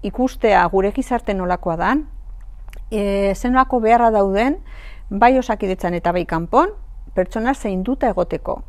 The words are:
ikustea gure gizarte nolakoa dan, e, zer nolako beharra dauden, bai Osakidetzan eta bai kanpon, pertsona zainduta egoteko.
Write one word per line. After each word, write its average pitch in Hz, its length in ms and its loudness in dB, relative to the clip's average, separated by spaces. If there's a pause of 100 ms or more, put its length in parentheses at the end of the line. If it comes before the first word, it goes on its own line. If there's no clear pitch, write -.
ikustea 208 680 2
gure 196 240 2
gizarte 233 400 -2
nolakoa 180 420 -2
dan, 247 280 0 (840)
e, 196 460 0
zer 247 160 -2
nolako 262 280 4
beharra 226 320 6
dauden, 208 460 2 (520)
bai 240 280 6
Osakidetzan 190 560 -2
eta 170 180 0
bai 175 140 0
kanpon, 233 460 2 (420)
pertsona 220 400 0
zainduta 220 560 -2
egoteko. - 600 -4